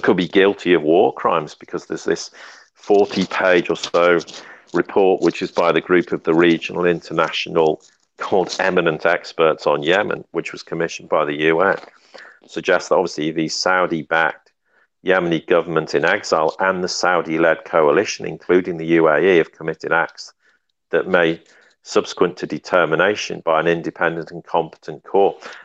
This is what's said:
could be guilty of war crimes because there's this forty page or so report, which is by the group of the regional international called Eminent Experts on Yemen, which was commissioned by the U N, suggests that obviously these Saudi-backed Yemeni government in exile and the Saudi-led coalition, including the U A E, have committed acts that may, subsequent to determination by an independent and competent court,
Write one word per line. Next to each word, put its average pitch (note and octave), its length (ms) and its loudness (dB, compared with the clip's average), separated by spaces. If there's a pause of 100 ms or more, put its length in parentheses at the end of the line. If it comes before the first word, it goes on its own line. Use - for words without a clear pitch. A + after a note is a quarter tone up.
could G2+ 160 2
be F2+ 100 0
guilty F#2+ 460 2
of D#2 80 2
war F2 320 2
crimes D#2+ 400 -2
because - 320 -12
there's - 180 -10
this - 260 -4 (440)
forty G2+ 520 0
page F2+ 440 0
or E2 60 0
so F2 440 2 (540)
report, G2 480 0
which E2+ 180 0
is F#2 100 -6
by E2+ 220 0
the D#2+ 80 2
group F2 320 0
of D#2+ 120 -6
the E2 100 2
regional E2+ 500 2
international E2 1000 -2 (360)
called F#2 420 -2
Eminent F2 460 0
Experts E2 600 0
on D2 160 0
Yemen, E2+ 500 0
which E2 200 -6
was - 100 -16
commissioned E2 460 -8
by E2 160 0
the D2 100 -6 (100)
U D#2+ 160 2
N, F#2 180 2 (680)
suggests F2 440 -2
that D#2 60 2
obviously E2 340 -2
these D#2+ 260 -4
Saudi-backed E2 880 -2 (580)
Yemeni F2 420 0
government D#2+ 480 0
in D2+ 100 2
exile E2+ 540 0
and F#2+ 240 0
the F2+ 60 -4
Saudi-led E2 760 0
coalition, D#2+ 600 0
including F2+ 500 -2
the D#2+ 100 -8
U E2 220 4
A D2+ 120 2
E, F2+ 180 4
have D#2 140 0
committed - 400 -8
acts - 400 -4 (580)
that E2 160 0
may, E2+ 340 0 (420)
subsequent - 540 -2
to F2 100 -10
determination E2+ 960 -2
by D#2+ 160 2
an E2 80 0
independent E2 640 -4
and E2+ 120 -16
competent D#2+ 600 -6
court, F#2+ 320 0 (280)